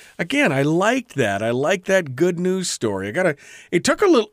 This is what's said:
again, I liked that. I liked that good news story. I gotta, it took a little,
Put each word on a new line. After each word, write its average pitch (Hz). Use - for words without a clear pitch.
again, 220
I 135
liked 190
that. 104
I 113
liked 147
that 180
good 175
news 185
story. 101
I -
gotta, 160
it -
took 311
a 427
little, 302